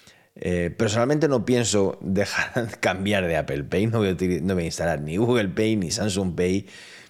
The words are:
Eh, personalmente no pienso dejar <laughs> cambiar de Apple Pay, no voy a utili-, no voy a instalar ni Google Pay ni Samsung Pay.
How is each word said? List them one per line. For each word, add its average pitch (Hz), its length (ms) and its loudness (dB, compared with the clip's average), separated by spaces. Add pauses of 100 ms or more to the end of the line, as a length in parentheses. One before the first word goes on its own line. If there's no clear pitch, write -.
(340)
Eh, 87 420 -2
personalmente 127 520 2
no 123 160 2
pienso 104 560 2
dejar - 800 -2
<laughs> - 20 -20
cambiar 95 460 0
de 82 100 0
Apple 71 280 -2
Pay, 92 220 0
no 113 120 0
voy 101 100 2
a 92 40 2
utili-, 90 280 0
no 95 140 0
voy 87 100 0
a - 20 -2
instalar 82 340 -2
ni 78 160 -6
Google 117 320 2
Pay 110 280 0
ni 90 140 -2
Samsung 95 440 -2
Pay. 90 340 0 (420)